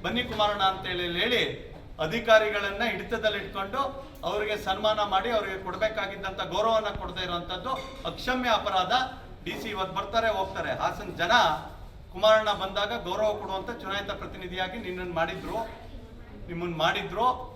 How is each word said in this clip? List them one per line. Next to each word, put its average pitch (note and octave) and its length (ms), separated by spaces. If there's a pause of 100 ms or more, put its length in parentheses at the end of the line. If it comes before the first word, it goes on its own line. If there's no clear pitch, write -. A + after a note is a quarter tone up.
ಬನ್ನಿ A#3 280
ಕುಮಾರಣ್ಣ G#3 400
ಅಂತ F3 200
ಹೇಳಿ, F3 140 (180)
ಹೇಳಿ A#3 180 (640)
ಅಧಿಕಾರಿಗಳನ್ನ G#3 840
ಹಿಡಿತದಲ್ಲಿ G#3 520
ಇಟ್ಕೊಂಡು G3+ 380 (460)
ಅವರಿಗೆ G#3 280 (120)
ಸನ್ಮಾನ G#3+ 320 (140)
ಮಾಡಿ G3 240
ಅವರಿಗೆ F#3+ 280
ಕೊಡ್ಬೇಕಾಗಿದ್ದಂಥ G3 760 (120)
ಗೌರವವನ್ನ G#3+ 460
ಕೊಡದೇ F3 280
ಇರುವಂತದ್ದು F3+ 440 (380)
ಅಕ್ಷಮ್ಯ B3+ 400 (100)
ಅಪರಾಧ. F#3+ 340 (520)
ಡಿ G#3+ 160
ಸಿ A3+ 120
ಇವತ್ತು F#3+ 240
ಬರ್ತಾರೆ A3+ 400
ಹೋಗ್ತಾರೆ. F3+ 340 (100)
ಹಾಸನ E3+ 400
ಜನ F3 120 (800)
ಕುಮಾರಣ್ಣ G#3+ 380 (100)
ಬಂದಾಗ G3+ 300 (160)
ಗೌರವ G#3 240 (100)
ಕೊಡುವಂತ F#3+ 300 (100)
ಚುನಾಯಿತ G3 300 (100)
ಪ್ರತಿನಿಧಿಯಾಗಿ F#3 640
ನಿನ್ನನ್ನು F3+ 340
ಮಾಡಿದ್ರು, A#3+ 380 (920)
ನಿಮ್ಮನ್ನು E3+ 340
ಮಾಡಿದ್ರು. F#3+ 420 (300)